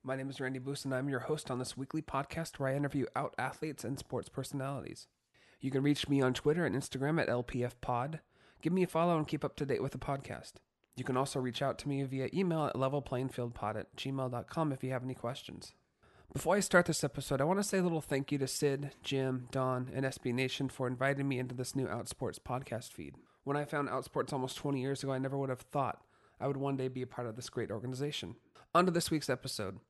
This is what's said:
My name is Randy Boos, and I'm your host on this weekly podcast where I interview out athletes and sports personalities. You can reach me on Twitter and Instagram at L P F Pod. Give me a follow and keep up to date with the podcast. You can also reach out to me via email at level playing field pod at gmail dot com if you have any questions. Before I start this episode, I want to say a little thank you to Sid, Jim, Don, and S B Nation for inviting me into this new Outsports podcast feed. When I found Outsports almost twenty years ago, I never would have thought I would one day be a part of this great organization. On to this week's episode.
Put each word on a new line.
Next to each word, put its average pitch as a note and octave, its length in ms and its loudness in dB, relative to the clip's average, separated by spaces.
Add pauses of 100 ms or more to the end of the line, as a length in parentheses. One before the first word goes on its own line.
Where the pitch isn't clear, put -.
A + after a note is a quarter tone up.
My C3 120 -4
name C3+ 160 -4
is B2+ 100 -10
Randy C3 200 -2
Boos, C#3 240 -6
and C3+ 100 0
I'm C3 140 0
your C3+ 100 0
host D3+ 320 -2
on B2 80 0
this B2+ 180 -4
weekly C3+ 240 -4
podcast - 600 -4
where C#3 80 2
I C3+ 80 2
interview C#3+ 300 0 (100)
out C3+ 220 -2
athletes C#3 440 -4
and C3+ 160 -4
sports - 300 -6
personalities. C3+ 800 -6 (520)
You C3+ 120 -2
can C3+ 100 4
reach C#3+ 260 4
me C#3 140 6
on B2+ 100 6
Twitter D#3 320 4
and A2 120 2
Instagram C#3 440 2
at - 80 2
L B2 140 2
P B2 220 -2
F A#2+ 160 -6
Pod. C3 400 0 (420)
Give D#3+ 100 2
me F#3 120 6
a - 20 4
follow E3+ 320 4
and D3+ 80 2
keep - 180 -2
up C#3 120 -4
to D3 100 -2
date C3+ 160 2
with C3+ 80 0
the - 80 -8
podcast. - 540 -6 (420)
You B2+ 80 -6
can B2+ 140 2
also C3+ 240 2
reach B2+ 200 -2
out C#3 200 0
to - 80 -4
me C#3 160 0
via C3 280 -2
email E3 340 2
at - 120 0
level C3+ 240 2
playing C3 280 -2
field A#2+ 220 -4
pod G#2+ 240 -4
at - 200 -8
gmail C3+ 340 -2
dot A#2+ 180 -6
com D#3 220 0
if C3 140 -4
you C3 80 -2
have B2+ 100 -2
any B2+ 120 -4
questions. - 600 -8 (580)
Before D3+ 220 2
I G3+ 60 6
start F3+ 260 8
this - 160 0
episode, C#3 380 -2
I C#3 40 6
want F3+ 140 4
to G#3 60 2
say G3+ 140 2
a F#3 40 4
little E3+ 180 2
thank C#3 300 -2
you D3 80 2
to C3+ 80 2
Sid, C#3 460 2 (100)
Jim, C3 480 0
Don, B2+ 420 0
and C3+ 140 0
S B2+ 120 -2
B B2 120 -2
Nation B2+ 380 0
for B2+ 180 -2
inviting C3+ 400 2
me C3 140 2
into B2 160 -4
this B2+ 180 -6
new C3 140 0
Outsports A2+ 500 -4
podcast B2 540 -6
feed. C#2 240 -12 (260)
When C#3+ 140 -2
I D3 80 0
found C#3+ 240 -2
Outsports C3 440 -2
almost C3 240 -2
twenty C#3 260 0
years C3+ 200 -2
ago, C#3 80 -2
I C3 80 0
never C3+ 180 -2
would C3+ 140 0
have B2 120 -4
thought - 420 -2 (340)
I - 80 -2
would C#3 120 0
one C3+ 180 0
day C3 100 0
be B2+ 160 -4
a B2 60 -6
part B2 180 -6
of A2 80 -6
this A#2+ 160 -10
great A2+ 220 -2
organization. B2 640 -4 (360)
On E3+ 120 10
to F#3 80 6
this E3 180 2
week's D#3 180 2
episode. G#2+ 600 -4